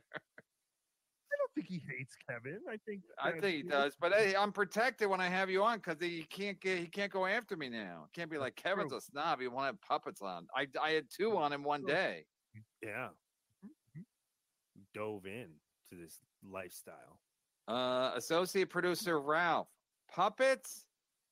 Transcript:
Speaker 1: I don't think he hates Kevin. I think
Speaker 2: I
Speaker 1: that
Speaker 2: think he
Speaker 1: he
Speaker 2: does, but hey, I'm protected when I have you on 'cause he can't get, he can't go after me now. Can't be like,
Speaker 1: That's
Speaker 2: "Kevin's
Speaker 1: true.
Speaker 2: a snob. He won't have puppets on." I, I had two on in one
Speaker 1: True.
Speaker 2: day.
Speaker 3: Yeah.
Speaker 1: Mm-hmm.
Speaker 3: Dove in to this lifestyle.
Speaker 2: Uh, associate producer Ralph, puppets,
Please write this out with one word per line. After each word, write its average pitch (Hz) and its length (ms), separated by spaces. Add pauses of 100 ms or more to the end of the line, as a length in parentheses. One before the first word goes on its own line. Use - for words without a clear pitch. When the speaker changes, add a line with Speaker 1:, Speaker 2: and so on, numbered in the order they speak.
(1300)
Speaker 1:
I 571 60
don't 539 160
think 180 140
he 180 180
hates 131 300 (120)
Kevin. 131 300 (100)
I 220 100
think 202 240 (200)
Speaker 2:
I 147 100
Speaker 1:
that 165 80
Speaker 2:
think 196 120
he 160 60
Speaker 1:
he 123 100
Speaker 2:
does, 143 320
but 175 120
hey, 202 220
I'm 202 180
protected 214 560
when 185 120
I 180 80
have 190 200
you 190 140
on 226 180
'cause 160 200
he 170 240
can't 196 360
get, 185 180
he 170 100
can't 202 240
go 190 140
after 208 300
me 143 120
now. 90 460
Can't 170 160
be 156 80
like, 127 180
Speaker 1:
That's - 80 (100)
Speaker 2:
"Kevin's 190 160
Speaker 1:
true. 120 80
Speaker 2:
a - 20
snob. 147 400
He 127 60
won't 131 200
have 120 140
puppets - 420
on." 87 340
I, 139 100 (160)
I 156 80
had 156 180
two 214 300
on 147 140
in 143 100
one 143 200
Speaker 1:
True. 139 100
Speaker 2:
day. 120 340 (560)
Speaker 3:
Yeah. 113 280 (540)
Speaker 1:
Mm-hmm. 208 380 (880)
Speaker 3:
Dove 104 340
in 101 240 (400)
to 95 60
this 85 240 (220)
lifestyle. 92 800 (480)
Speaker 2:
Uh, 127 480
associate 175 540
producer 175 500
Ralph, 151 480 (420)
puppets, 262 720 (460)